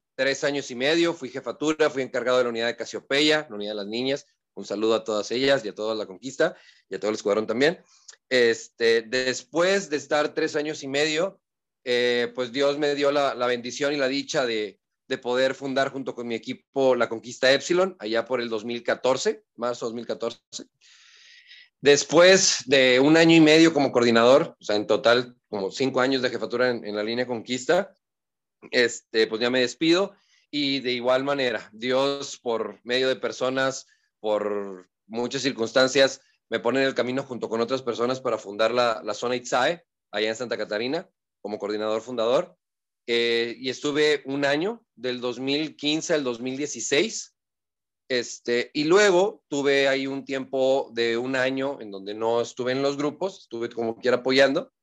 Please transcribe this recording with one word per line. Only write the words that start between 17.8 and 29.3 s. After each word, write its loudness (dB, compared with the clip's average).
allá -2
por -4
el -6
dos -6
mil -8
catorce, -2
marzo -4
dos -6
mil -10
catorce. -6
Después 6
de 6
un 6
año 8
y 10
medio 8
como 2
coordinador, 6
o -20
sea, -2
en -2
total 2
como -6
cinco -2
años 0
de 0
jefatura -2
en, -6
en -8
la -4
línea -4
Conquista, -2
este, 0
pues -6